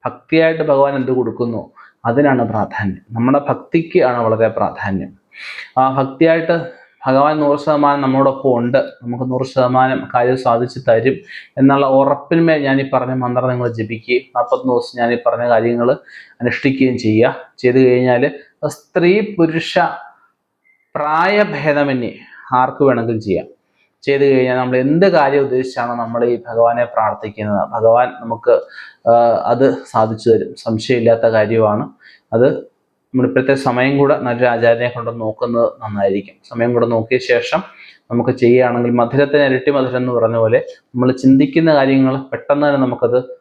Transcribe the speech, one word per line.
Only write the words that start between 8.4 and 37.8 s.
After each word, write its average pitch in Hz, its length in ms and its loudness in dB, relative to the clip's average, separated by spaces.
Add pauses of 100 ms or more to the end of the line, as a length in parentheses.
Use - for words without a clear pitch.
ഉണ്ട്, 120 200 0 (240)
നമുക്ക് 120 280 -8
നൂറ് 127 200 -4
ശതമാനം 131 500 0 (140)
കാര്യം 123 300 2
സാധിച്ചു 123 420 0
തരും 113 300 2 (420)
എന്നുള്ള 139 300 4 (100)
ഉറപ്പിന്മേൽ 151 680 2
ഞാൻ 135 160 0
ഈ 135 80 -4
പറഞ്ഞ 127 240 -2 (100)
മന്ത്രം 123 280 -4
നിങ്ങൾ 123 160 -4 (100)
ജപിക്കുകയും 113 460 -4 (120)
നാൽപത്തൊന്ന് 127 380 -2
ദിവസം 120 260 -6
ഞാൻ 120 160 0
ഈ - 100 -4
പറഞ്ഞ 120 280 -2
കാര്യങ്ങൾ 120 360 0 (500)
അനുഷ്ഠിക്കുകയും 131 640 0
ചെയ്യുക. 113 300 2 (280)
ചെയ്തു 127 260 4
കഴിഞ്ഞാൽ 123 360 2 (520)
സ്ത്രീ 175 360 0 (220)
പുരുഷ 160 440 0 (1160)
പ്രായഭേദമന്യേ 147 1200 0 (460)
ആർക്ക് 127 240 0
വേണമെങ്കിലും 117 420 0
ചെയ്യാം. 92 220 -2 (560)
ചെയ്തു 139 200 2
കഴിഞ്ഞാൽ 127 340 2
നമ്മൾ 127 260 -2
എന്ത് 160 300 4
കാര്യം 139 300 2
ഉദ്ദേശിച്ചാണോ 127 480 -4 (100)
നമ്മൾ 117 220 -4
ഈ 120 100 2 (140)
ഭഗവാനെ 117 360 2 (100)
പ്രാർത്ഥിക്കുന്നത്, 104 680 -2 (120)
ഭഗവാൻ 117 340 4 (140)
നമുക്ക്, 117 320 0 (560)
ആ, - 20 6 (400)
അത് 127 140 2 (260)
സാധിച്ചു 110 380 -2
തരും. 110 200 2 (140)
സംശയമില്ലാത്ത 113 600 0
കാര്യമാണ്. 110 580 0 (480)
അത് 120 140 4 (680)
നമ്മുടെ 131 140 2
ഇപ്പോഴത്തെ 131 260 0 (120)
സമയം 127 320 0
കൂടെ 139 160 2 (120)
നല്ലൊരു 120 260 0
ആചാര്യനെ 117 420 2
കൊണ്ട് 117 160 -8 (100)
നോക്കുന്നത് 117 460 -2 (140)
നന്നായിരിക്കും. 101 560 -4 (140)
സമയം 117 240 -2
കൂടെ 117 200 2
നോക്കിയ 113 240 -2 (120)
ശേഷം 123 300 0 (500)